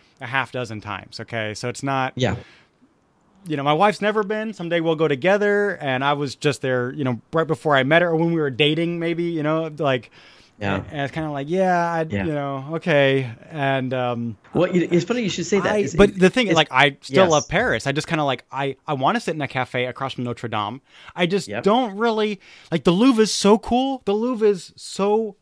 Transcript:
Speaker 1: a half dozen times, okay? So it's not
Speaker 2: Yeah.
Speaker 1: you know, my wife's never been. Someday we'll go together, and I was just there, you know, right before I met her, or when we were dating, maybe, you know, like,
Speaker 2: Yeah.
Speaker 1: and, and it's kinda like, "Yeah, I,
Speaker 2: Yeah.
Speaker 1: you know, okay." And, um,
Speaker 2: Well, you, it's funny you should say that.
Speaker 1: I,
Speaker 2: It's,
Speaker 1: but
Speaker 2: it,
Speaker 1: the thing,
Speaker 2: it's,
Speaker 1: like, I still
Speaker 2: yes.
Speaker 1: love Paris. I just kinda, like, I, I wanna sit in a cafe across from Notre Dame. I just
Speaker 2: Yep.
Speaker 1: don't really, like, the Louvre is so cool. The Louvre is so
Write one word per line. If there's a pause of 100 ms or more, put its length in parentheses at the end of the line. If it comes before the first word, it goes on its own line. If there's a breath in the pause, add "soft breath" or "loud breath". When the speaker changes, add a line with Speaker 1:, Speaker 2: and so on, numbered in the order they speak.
(200 soft breath)
Speaker 1:
a
half
dozen
times,
okay?
So
it's
not
Speaker 2:
Yeah. (1120 loud breath)
Speaker 1:
you
know,
my
wife's
never
been.
Someday
we'll
go
together,
and
I
was
just
there,
you
know, (120)
right
before
I
met
her,
or
when
we
were
dating,
maybe,
you
know,
like, (480 loud breath)
Speaker 2:
Yeah.
Speaker 1:
and,
and
it's
kinda
like,
"Yeah,
I,
Speaker 2:
Yeah.
Speaker 1:
you
know,
okay." (200)
And,
um, (160)
Speaker 2:
Well,
you,
it's
funny
you
should
say
that.
Speaker 1:
I,
Speaker 2:
It's,
Speaker 1:
but
Speaker 2:
it,
Speaker 1:
the
thing,
Speaker 2:
it's,
Speaker 1:
like,
I
still
Speaker 2:
yes.
Speaker 1:
love
Paris.
I
just
kinda,
like,
I, (140)
I
wanna
sit
in
a
cafe
across
from
Notre
Dame. (340 loud breath)
I
just
Speaker 2:
Yep.
Speaker 1:
don't
really, (320 loud breath)
like,
the
Louvre
is
so
cool.
The
Louvre
is
so